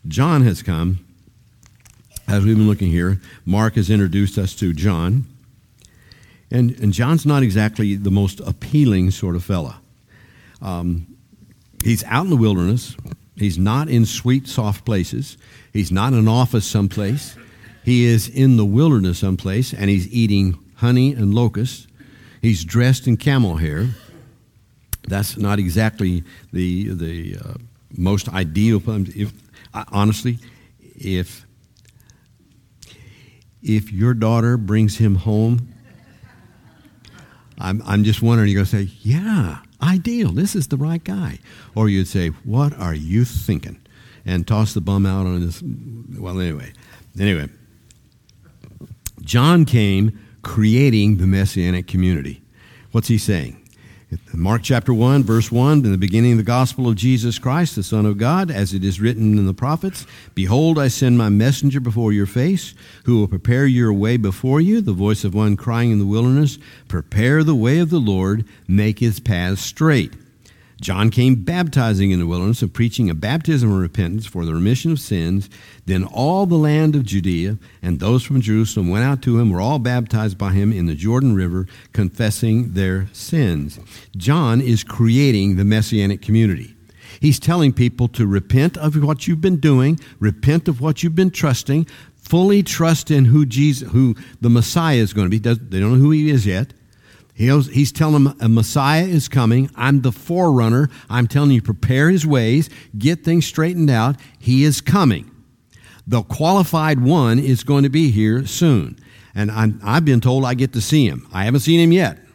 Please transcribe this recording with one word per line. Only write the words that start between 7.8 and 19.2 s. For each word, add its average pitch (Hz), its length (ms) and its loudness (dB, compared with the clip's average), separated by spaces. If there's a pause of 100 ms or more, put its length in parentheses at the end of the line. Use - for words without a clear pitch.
the 101 140 -4
most 98 300 0
appealing 98 720 0
sort 87 240 -4
of 87 80 -6
fella. 82 380 -6 (800)
Um, 87 560 -6 (680)
he's 113 220 0
out 131 180 0
in 190 60 -6
the 151 80 2
wilderness. 104 580 0 (400)
He's 92 220 -2
not 120 320 0
in 117 160 4
sweet, 131 420 -2
soft 104 380 -4
places. 113 520 -4 (360)
He's 101 180 -2
not 110 220 0
in 117 60 2
an 107 80 4
office 120 380 2
someplace. 104 680 -4 (480)
He 120 220 2
is 113 240 2
in 131 280 4
the 104 80 2
wilderness 104 540 2
someplace, 95 540 -4